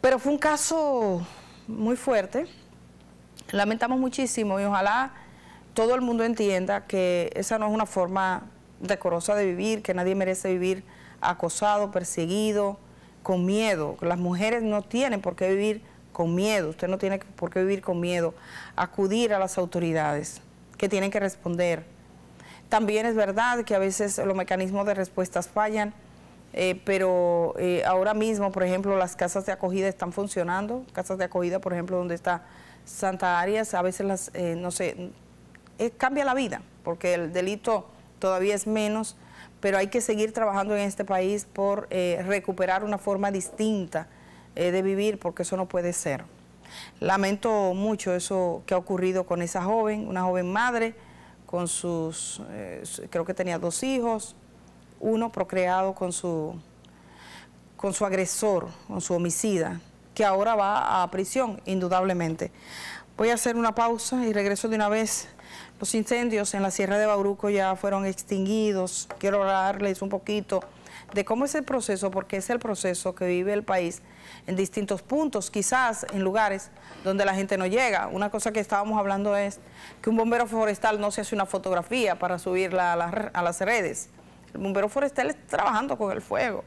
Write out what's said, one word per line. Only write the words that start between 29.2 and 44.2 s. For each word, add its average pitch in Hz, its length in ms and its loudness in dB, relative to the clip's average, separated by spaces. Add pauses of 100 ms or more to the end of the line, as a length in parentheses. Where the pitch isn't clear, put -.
de 196 60 -2
acogida 190 340 0
están 185 240 -4
funcionando. 202 840 -2
Casas 185 240 -4
de 185 80 0
acogida, 180 320 -2
por 185 160 -2
ejemplo, 175 240 -2
donde 180 160 -2
está 175 300 -2 (420)
Santa 185 540 0
Arias, 208 340 0
a 185 80 0
veces 185 240 -2
las, 190 300 -2
eh, 175 200 -2
no 180 140 -4
sé, 180 400 -4 (680)
eh, 233 120 0
cambia 269 340 0
la 254 100 2
vida, 220 260 -2 (220)
porque 170 320 0
el 170 180 -4
delito 202 560 0 (300)
todavía 190 340 2
es 202 140 -2
menos, 214 480 0 (460)
pero 196 180 4
hay 196 80 2
que 240 120 0
seguir 214 320 0
trabajando 208 440 0
en 202 60 0
este 202 220 -2
país 196 480 0
por, 202 380 0
eh, 180 380 0
recuperar 190 560 0
una 208 160 -2
forma 202 320 0
distinta, 190 760 -2 (480)